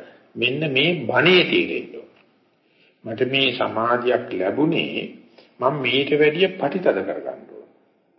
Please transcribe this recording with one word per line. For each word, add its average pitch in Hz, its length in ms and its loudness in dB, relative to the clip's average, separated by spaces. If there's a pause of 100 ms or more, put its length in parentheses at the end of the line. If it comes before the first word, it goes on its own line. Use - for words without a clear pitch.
(320)
මෙන්න 123 340 -2
මේ 147 340 2
බණේ 143 440 4
තේරෙන්න - 480 -2
ඕන. - 180 -16 (960)
මට 117 240 -2
මේ 135 240 0
සමාධියක් 117 800 0
ලැබුණේ 107 720 -2 (520)
මම 135 200 0
මීට 135 360 0
වැඩිය 151 380 4
පටිතද 160 380 -2 (100)
කරගන්න - 500 -6
ඕන. - 200 -20 (500)